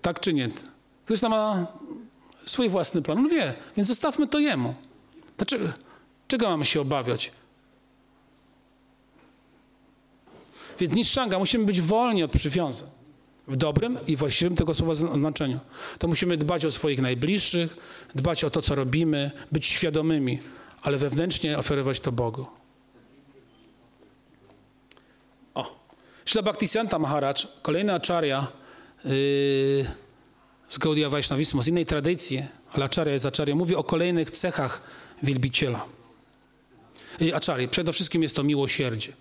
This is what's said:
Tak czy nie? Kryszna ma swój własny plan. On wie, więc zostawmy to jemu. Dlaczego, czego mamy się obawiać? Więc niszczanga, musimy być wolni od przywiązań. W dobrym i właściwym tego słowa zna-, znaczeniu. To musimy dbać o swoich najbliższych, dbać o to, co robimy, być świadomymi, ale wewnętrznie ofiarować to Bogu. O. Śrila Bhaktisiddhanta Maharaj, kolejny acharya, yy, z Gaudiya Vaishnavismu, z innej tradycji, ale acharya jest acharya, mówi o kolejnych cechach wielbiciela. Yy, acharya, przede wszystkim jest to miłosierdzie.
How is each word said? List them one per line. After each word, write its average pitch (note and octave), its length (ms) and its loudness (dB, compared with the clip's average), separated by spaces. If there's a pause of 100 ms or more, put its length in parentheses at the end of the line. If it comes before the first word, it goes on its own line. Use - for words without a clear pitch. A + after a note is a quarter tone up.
Tak F3 180 -2
czy F3 140 2
nie? B2+ 160 0 (540)
Kryszna A3+ 240 0
ma G#3+ 380 0 (800)
swój B3 220 2
własny F3 340 0
plan. D#3+ 160 0
On C#4 100 4
wie, A#3 260 2 (220)
więc G3+ 120 2
zostawmy D4+ 380 0
to D4+ 120 0
jemu. C#3 360 0 (600)
Dlaczego, G#3 280 -2 (640)
czego A#3 200 2
mamy D#3 160 0
się D3+ 160 2
obawiać? C3 520 -2 (3500)
Więc E3 160 0
niszczanga, A3+ 440 2
musimy G#3+ 260 2
być G3 160 2
wolni G#3+ 420 2
od D3+ 80 -2
przywiązań. D3 580 -2 (600)
W C3+ 80 -4
dobrym D#3+ 500 0
i D3+ 100 2
właściwym D#3 400 0
tego D3 180 2
słowa E3 200 0
zna-, D#3 180 0
znaczeniu. C#3 460 0 (400)
To E3 100 0
musimy F3 280 2
dbać D3+ 280 0
o D#3 60 2
swoich C3+ 300 0
najbliższych, D#3+ 760 2 (380)
dbać D3+ 300 2
o D3 60 0
to, D#3 120 0
co D3 120 2
robimy, C#3+ 560 2 (220)
być D3+ 140 2
świadomymi, D#3 720 2 (440)
ale C#3+ 140 0
wewnętrznie D3 600 0
ofiarować C3+ 420 0
to C3 120 -2
Bogu. A#2+ 340 -4 (3000)
O. - 320 -10 (380)
Śrila G#3+ 180 2
Bhaktisiddhanta G#3 560 0
Maharaj, C#3 360 0 (280)
kolejny F#3 320 0
acharya, D#3 520 0 (580)
yy, C#3 840 2 (840)
z - 100 0
Gaudiya D3+ 320 2
Vaishnavismu, C#3+ 520 2
z B2 60 2
innej E3+ 180 2
tradycji, D3 580 0 (280)
ale C#3 120 0
acharya D3+ 260 0
jest C#3 160 0
acharya, C#3+ 280 0
mówi E3+ 200 2
o D#3+ 100 0
kolejnych E3+ 460 0
cechach D#3+ 500 -2 (420)
wielbiciela. C3 600 0 (1400)
Yy, D#3+ 160 2
acharya, B2+ 320 0
przede E3+ 240 -2
wszystkim E3 300 2
jest D3+ 140 0
to D3 60 0
miłosierdzie. C3+ 800 0